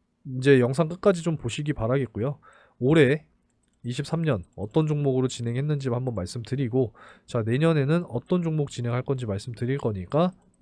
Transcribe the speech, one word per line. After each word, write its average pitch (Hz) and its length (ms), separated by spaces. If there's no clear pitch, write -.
이제 131 240
영상 135 280
끝까지 175 340
좀 160 160
보시기 147 340
바라겠고요. 127 680
올해 147 460
이십삼 143 380
년 123 200
어떤 131 300
종목으로 135 420
진행했는지 135 600
한번 123 260
말씀드리고, 120 760
자, 120 160
내년에는 151 680
어떤 175 340
종목 156 280
진행할 120 300
건지 127 240
말씀드릴 120 540
거니까 127 540